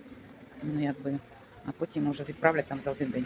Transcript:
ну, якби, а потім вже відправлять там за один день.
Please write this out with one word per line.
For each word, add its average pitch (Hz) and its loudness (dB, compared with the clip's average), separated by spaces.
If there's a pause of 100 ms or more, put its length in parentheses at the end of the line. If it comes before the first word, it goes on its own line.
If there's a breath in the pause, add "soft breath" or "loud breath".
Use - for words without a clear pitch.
(640)
ну, 151 2
якби, 139 0 (460)
а 143 -4
потім 151 2
вже 143 -2
відправлять 156 4
там 139 -2
за 139 0
один 131 0
день. 127 0